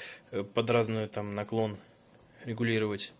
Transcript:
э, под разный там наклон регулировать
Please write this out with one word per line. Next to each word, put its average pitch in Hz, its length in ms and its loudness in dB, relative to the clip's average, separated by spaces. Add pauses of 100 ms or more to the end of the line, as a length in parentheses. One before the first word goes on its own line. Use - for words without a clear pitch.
(320)
э, 101 100 0
под 117 280 0
разный 110 360 2
там 104 300 -6
наклон 104 420 0 (640)
регулировать 110 760 0